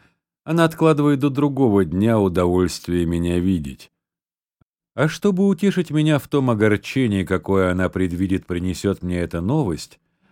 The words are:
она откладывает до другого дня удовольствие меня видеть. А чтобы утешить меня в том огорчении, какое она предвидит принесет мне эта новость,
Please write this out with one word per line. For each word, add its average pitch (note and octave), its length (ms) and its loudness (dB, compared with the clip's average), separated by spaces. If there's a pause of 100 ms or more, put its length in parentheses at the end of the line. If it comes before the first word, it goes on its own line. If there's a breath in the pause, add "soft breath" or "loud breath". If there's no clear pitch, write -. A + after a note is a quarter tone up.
(440 soft breath)
она E3 200 0
откладывает D3+ 540 2
до C#3+ 100 0
другого C3 560 2
дня G#2 360 0
удовольствие F2 840 0
меня F2 360 -2
видеть. E2+ 500 -4 (1040)
А D3 140 0
чтобы G3 400 0
утешить F#3 420 0
меня D3+ 280 2
в - 100 -12
том C3 220 0
огорчении, G#2 760 0
какое F#2 460 0
она F2+ 180 0
предвидит F#2 580 -2
принесет F2+ 560 -4
мне F2+ 180 -4
эта E2+ 200 -6
новость, G#2 580 -4 (340)